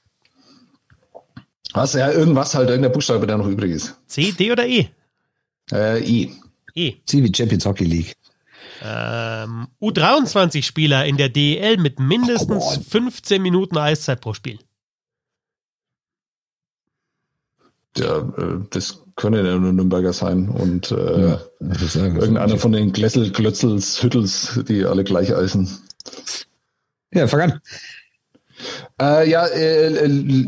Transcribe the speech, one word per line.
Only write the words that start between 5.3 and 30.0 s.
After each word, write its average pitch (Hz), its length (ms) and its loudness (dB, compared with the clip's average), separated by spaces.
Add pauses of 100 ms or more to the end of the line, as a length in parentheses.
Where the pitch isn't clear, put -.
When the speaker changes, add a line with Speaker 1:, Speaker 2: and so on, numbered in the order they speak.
Speaker 1:
Äh, 107 320 0
I. 117 300 0 (420)
Speaker 2:
E. 156 200 -4 (100)
Speaker 3:
C 143 180 2
wie 113 120 4
Champions 110 320 0
Hockey 98 180 -2
League. 85 320 -2 (680)
Speaker 2:
Ähm, 113 840 -8 (100)
U 214 120 -2
dreiundzwanzig 185 760 2
Spieler 147 380 2
in 143 140 0
der 139 100 2
D 143 280 0
E - 20 -8
L 214 180 2
mit 151 240 0
mindestens 220 640 0
Speaker 3:
Come - 140 -4
on. - 60 -8
Speaker 2:
fünfzehn 214 580 -2
Minuten 185 340 0
Eiszeit 147 460 -2
pro 110 100 -8
Spiel. 107 260 -12 (3500)
Speaker 1:
Ja, 80 200 -2
äh, 87 420 -6 (100)
das - 320 -8 (140)
können 107 280 0
ja 90 140 0
nur 92 140 2
Nürnberger 90 400 2
sein 92 360 -2
und, 90 440 -2
äh, 90 380 2
Speaker 3:
Ja, - 100 -2 (200)
ich 85 200 -4
würd 85 100 -2
sagen, 90 240 0
das 87 100 0
Speaker 1:
irgendeiner 107 260 2
Speaker 3:
sind 104 100 0
Speaker 1:
von 113 120 2
den 107 200 2
Glessel, 110 400 0
Glötzels, 107 720 0
Hüttels, 117 640 0
die 101 160 0
alle 92 200 0
gleich 95 280 0
heißen. 92 360 0 (1400)
Speaker 3:
Ja, 165 140 2
fang 143 140 2 (120)
an. - 80 -10 (1400)
Speaker 1:
Äh, 151 300 4
ja, 165 160 2
äh, 160 600 2